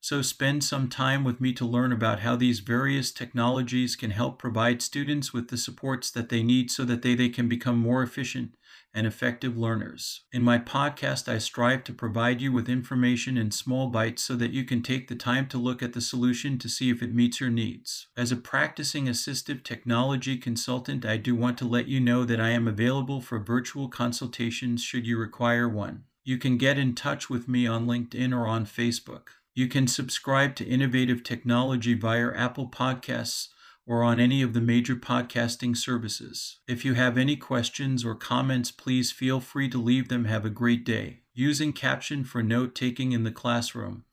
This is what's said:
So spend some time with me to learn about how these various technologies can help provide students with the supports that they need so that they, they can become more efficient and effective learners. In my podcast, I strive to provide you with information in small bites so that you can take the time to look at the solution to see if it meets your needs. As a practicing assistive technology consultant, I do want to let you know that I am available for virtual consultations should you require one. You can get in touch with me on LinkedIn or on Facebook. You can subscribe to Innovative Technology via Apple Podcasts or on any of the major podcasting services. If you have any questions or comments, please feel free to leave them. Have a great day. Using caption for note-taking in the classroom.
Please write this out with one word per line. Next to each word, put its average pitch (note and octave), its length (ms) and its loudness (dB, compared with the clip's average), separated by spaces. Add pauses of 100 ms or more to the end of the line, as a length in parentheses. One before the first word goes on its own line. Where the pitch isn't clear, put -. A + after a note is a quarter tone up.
So C#3+ 220 -2
spend C#3+ 420 0
some C3+ 240 0
time C3 340 0
with B2 180 0
me B2+ 120 2
to B2 120 -4
learn B2 280 2
about A2 260 2
how A#2+ 160 0
these A#2+ 240 2
various B2+ 540 0
technologies B2 840 0
can G#2+ 160 -4
help B2 300 -2
provide A#2+ 420 2
students C#3+ 500 -2
with A#2+ 180 -4
the B2 60 -4
supports B2+ 540 -6
that A#2 200 -6
they A#2 120 2
need B2 300 4
so C3+ 120 -2
that A#2+ 180 0
they, B2 120 4
they B2 140 4
can A#2+ 200 0
become A#2+ 300 0
more A#2+ 240 2
efficient B2 540 -6 (380)
and A2 120 0
effective A#2+ 500 -2
learners. - 760 -4
In B2 100 0
my A#2+ 160 8
podcast, C#3 680 -2
I A#2 120 -2
strive B2 460 0
to A#2 100 -10
provide A#2 480 0
you C3+ 100 0
with A#2+ 160 2
information B2 680 2
in G#2+ 120 0
small C3 380 -2
bites A2+ 320 0
so - 160 -2
that A#2+ 140 0
you C3+ 140 -2
can B2 180 0
take C3 260 -4
the B2 60 -8
time B2+ 340 0
to C3+ 80 -8
look B2 260 -2
at A#2+ 120 -6
the B2 80 -4
solution B2 560 0
to A#2 100 -8
see B2+ 220 0
if A#2+ 120 0
it A#2+ 120 -4
meets A#2+ 260 4
your C3 80 0
needs. A#2 600 -4 (100)
As A#2+ 140 0
a B2 40 2
practicing C#3+ 720 -2
assistive C3+ 560 -4
technology B2+ 720 0
consultant, B2 720 -4
I A2 100 0
do A#2+ 180 0
want A#2+ 240 2
to C3 60 -2
let A#2+ 240 0
you C3+ 120 2
know B2 240 4
that A#2+ 160 2
I A2+ 100 2
am A#2 180 2
available B2+ 540 0
for A#2+ 160 -6
virtual B2 500 -2
consultations A#2+ 920 -2
should A#2+ 240 -4
you A#2 120 0
require A#2+ 480 0
one. G#2 380 -4 (180)
You C3 140 -2
can B2 220 2
get C3+ 180 4
in C3 180 2
touch C#3 360 -4
with B2 180 -4
me B2 180 2
on A2+ 200 0
LinkedIn A#2+ 520 0
or A#2 80 0
on A2 200 0
Facebook. - 600 -4 (260)
You B2+ 140 2
can C3 180 4
subscribe C3+ 720 0
to - 100 -6
Innovative B2+ 580 2
Technology A#2+ 720 0
via A2+ 400 2
Apple B2 340 -4
Podcasts B2 800 -4 (360)
or A#2 200 2
on A#2+ 160 4
any B2+ 220 6
of A#2+ 100 2
the A#2 80 2
major A#2+ 340 4
podcasting A#2+ 840 -2
services. - 840 -6 (100)
If A#2+ 160 -4
you C3 100 2
have B2 240 4
any C3+ 160 4
questions C3 680 -2
or A2+ 100 -2
comments, B2+ 560 0
please B2+ 400 0
feel C3 300 0
free C#3 300 -2
to B2 120 0
leave B2 260 4
them. A#2+ 180 0
Have G#2+ 180 0
a G#2+ 60 -2
great A#2+ 340 2
day. G#2+ 380 -4 (120)
Using C#3+ 380 2
caption C3+ 500 -2
for B2 220 -2
note-taking B2 640 0
in A2+ 140 2
the A2 80 -2
classroom. A#2 800 -4